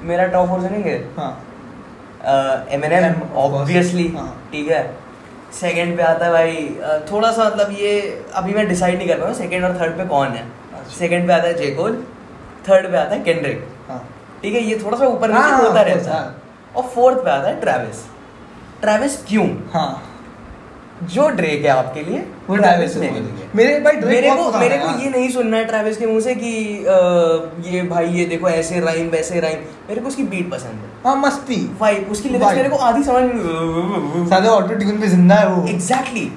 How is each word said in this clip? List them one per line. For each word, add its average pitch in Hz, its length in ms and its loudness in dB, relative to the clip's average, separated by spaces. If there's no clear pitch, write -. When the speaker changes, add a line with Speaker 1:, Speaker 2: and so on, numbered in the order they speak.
Speaker 1:
मेरा 180 180 0
टॉप 180 220 2
फोर 180 120 -2
सुनेंगे? 180 440 -4
Speaker 2:
हाँ। 139 280 -10
Speaker 1:
अ, 135 400 2
Eminem, 165 500 2
Speaker 2:
Em, - 220 -6
of 135 140 2
course। 139 160 -2
Speaker 1:
obviously। 175 500 2
Speaker 2:
हाँ। - 360 -12
Speaker 1:
ठीक 151 160 -6
है। - 420 -2
सेकंड 175 360 -2
पे 175 60 0
आता 165 240 2
है 170 60 2
भाई, 165 200 4
अ, 151 600 -4
थोड़ा 220 200 2
सा, 226 120 2
मतलब, 202 260 2
ये 202 540 -2
अभी 185 200 -2
मैं 214 140 0
डिसाइड 180 300 0
नहीं 190 100 -4
कर 165 60 4
पाया 160 140 -2
हूँ 240 60 -4
सेकंड 180 300 -4
और 180 160 -2
थर्ड 165 120 -2
पे 180 120 -6
कौन 143 240 0
है। 117 140 -8
Speaker 2:
अच्छा। - 260 -16
Speaker 1:
सेकंड 175 280 0
पे 175 60 4
आता 165 160 4
है 170 60 0
J 151 260 -4
Cole, 220 140 -2
थर्ड 185 240 4
पे 175 60 0
आता 156 160 0
है - 100 -6
Kendrick। 139 640 -4
Speaker 2:
हाँ। 127 200 -12
Speaker 1:
ठीक 202 120 -4
है, 240 80 0
ये 214 240 -2
थोड़ा 233 120 -2
सा 269 80 4
ऊपर 226 220 2
नीचे 220 120 4
Speaker 2:
हाँ, 285 160 4
Speaker 1:
होता 220 140 6
Speaker 2:
of 190 60 4
Speaker 1:
रहता 196 140 6
Speaker 2:
course, 175 180 0
Speaker 1:
है। 156 60 -2
Speaker 2:
हाँ। - 280 -6
Speaker 1:
और 254 60 -2
फोर्थ 254 360 4
पे 180 120 0
आता 139 180 0
है - 120 -4
ट्रेविस। 123 440 -4
ट्रेविस 220 460 0
क्यों? 202 200 0
Speaker 2:
हाँ। 147 340 -4
Speaker 1:
जो 185 280 0
ड्रेक 160 340 -2
है 151 60 2
आपके 131 320 0
लिए, 185 180 -4
Speaker 2:
वो - 380 -6
Speaker 1:
ट्रेविस 190 180 6
Speaker 2:
ट्रेविस 170 200 0
है - 60 -4
Speaker 1:
मेरे 135 120 -2
Speaker 2:
मेरे 110 140 -6
Speaker 1:
लिए। - 80 -10
Speaker 2:
लिए। - 200 -12
मेरे 277 260 4
भाई, 302 120 6
ड्रेक 294 120 0
Speaker 1:
मेरे 247 220 4
Speaker 2:
बहुत 269 120 6
Speaker 1:
को, 339 60 0
Speaker 2:
पुराना 240 160 0
Speaker 1:
मेरे 247 140 4
Speaker 2:
है 277 60 0
Speaker 1:
को - 80 -2
Speaker 2:
यार। 240 100 -2
Speaker 1:
ये 269 120 -2
नहीं 254 200 0
सुनना 226 260 0
है 226 80 0
ट्रेविस 220 320 -2
के 226 100 -2
मुंह 220 140 2
से 247 140 -2
कि, 214 540 -6
अ, 190 60 4
ये 180 120 -2
भाई, 170 240 0
ये 175 180 0
देखो, 165 240 -2
ऐसे 165 320 0
राइम, 165 280 -2
वैसे 165 320 -2
राइम। 160 180 -2
मेरे 214 120 -6
को 247 80 -6
उसकी 269 140 -6
बीट 185 280 -4
पसंद 127 220 -10
है। 107 180 -14
Speaker 2:
हाँ, 269 120 2
मस्ती। 277 640 -2
Speaker 1:
वाइब, 202 300 2
उसकी 208 180 -4
लिरिक्स 247 180 2
Speaker 2:
वाइब। 202 120 4
Speaker 1:
मेरे 262 120 2
को 294 60 0
आधी 254 260 2
समझ 254 200 4
नहीं। 170 1040 -2
Speaker 2:
साले 190 220 4
ऑटो 202 260 4
ट्यून 208 260 -2
पे 214 60 0
जिंदा 180 280 8
है 208 140 6
वो। 175 200 0
Speaker 1:
Exactly। 233 680 -2